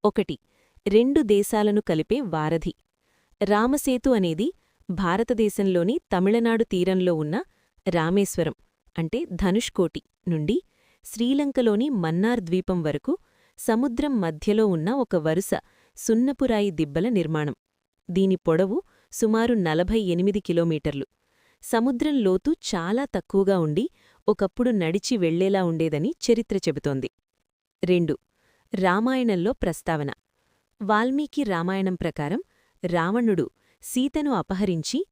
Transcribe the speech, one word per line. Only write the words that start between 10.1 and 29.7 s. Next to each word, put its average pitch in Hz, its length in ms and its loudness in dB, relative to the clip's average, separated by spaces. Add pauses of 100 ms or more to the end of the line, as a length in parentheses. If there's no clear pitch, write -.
నుండి 170 340 0 (440)
శ్రీలంకలోని 247 840 0
మన్నార్ 202 500 0
ద్వీపం 180 440 -2
వరకు 151 340 -2 (400)
సముద్రం 240 640 0
మధ్యలో 208 460 0
ఉన్న 170 240 0
ఒక 254 240 -2
వరుస 160 340 -2 (480)
సున్నపురాయి 226 760 0
దిబ్బల 156 380 -2
నిర్మాణం. 156 460 -2 (540)
దీని 190 260 2
పొడవు 190 480 2 (280)
సుమారు 226 420 2
నలభై 185 460 2
ఎనిమిది 190 400 0
కిలోమీటర్లు. 156 680 -2 (540)
సముద్రం 262 580 0
లోతు 196 320 2
చాలా 208 540 -2
తక్కువగా 190 540 0
ఉండి 165 300 0 (380)
ఒకప్పుడు 214 420 0
నడిచి 202 480 0
వెళ్లేలా 185 460 2
ఉండేదని 165 500 0 (180)
చరిత్ర 220 260 2
చెబుతోంది. 139 540 -2 (720)
రెండు, 175 340 2 (560)
రామాయణంలో 208 800 0
ప్రస్తావన. 160 600 -4 (720)